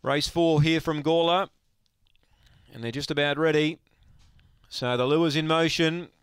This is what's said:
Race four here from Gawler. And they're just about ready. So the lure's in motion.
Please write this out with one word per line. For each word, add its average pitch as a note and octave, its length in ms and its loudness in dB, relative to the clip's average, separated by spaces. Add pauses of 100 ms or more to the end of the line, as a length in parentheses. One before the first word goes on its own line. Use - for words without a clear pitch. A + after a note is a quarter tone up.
Race C#3+ 260 -2
four E3 340 2
here D#3+ 180 2
from D3+ 220 -4
Gawler. E3 460 0 (1200)
And A2+ 100 -14
they're A#2 80 -4
just C#3+ 200 -8
about C#3+ 280 0
ready. D3+ 400 2 (920)
So B2 280 -4
the B2 100 0
lure's D3+ 300 2
in D#3 100 -2
motion. E3 640 0 (140)